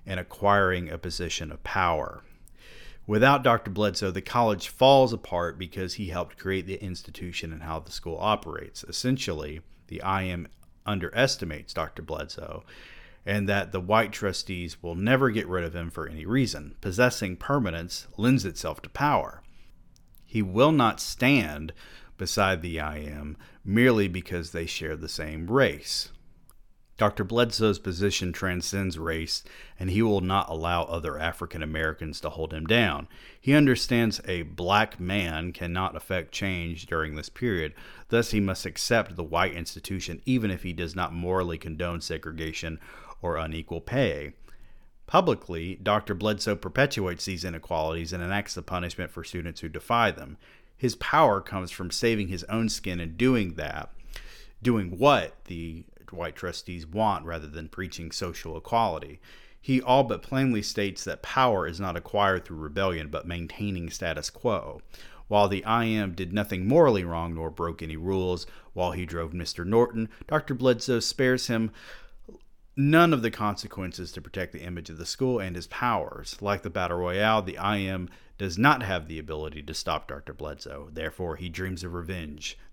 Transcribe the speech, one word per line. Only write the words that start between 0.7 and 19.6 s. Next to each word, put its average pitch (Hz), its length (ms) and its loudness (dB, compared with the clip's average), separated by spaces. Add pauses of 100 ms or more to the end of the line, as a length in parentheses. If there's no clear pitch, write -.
a 82 80 -8
position 82 560 -6
of 78 100 -14
power. 85 600 0 (840)
Without 127 360 6
Doctor 117 280 4
Bledsoe, 98 400 0
the 92 120 -4
college 110 460 2
falls 131 440 8
apart 87 460 -2
because 90 360 -6
he 104 120 -6
helped 87 320 -6
create 95 280 -2
the 95 160 -6
institution 85 720 -8
and 78 100 -12
how 80 160 -4
the 80 140 -14
school 82 260 -8
operates. 82 680 -4
Essentially, 80 760 -2 (280)
the 85 120 -10
I 95 240 0
M 87 240 -4 (380)
underestimates 95 880 -2
Doctor 80 260 -4
Bledsoe, 78 640 -8 (600)
and 101 240 0
that 98 220 0
the 95 80 0
white 104 320 4
trustees 90 720 -4
will 85 120 -6
never 123 340 4
get 107 180 0
rid 87 180 -2
of 82 120 -6
him 85 140 -6
for 76 180 -6
any 78 160 -10
reason. 117 560 0
Possessing 101 560 2
permanence 90 680 -2 (100)
lends 110 300 4
itself 80 340 -6
to - 80 -14
power. 135 540 0 (840)